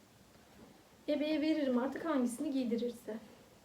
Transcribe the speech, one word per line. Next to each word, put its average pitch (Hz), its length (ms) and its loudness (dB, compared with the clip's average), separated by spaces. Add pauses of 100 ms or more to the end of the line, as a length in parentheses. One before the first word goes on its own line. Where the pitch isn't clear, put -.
(1080)
Bebeğe 294 340 0
veririm 294 360 2
artık 269 280 -2
hangisini 277 460 0
giydirirse. 233 680 -2 (460)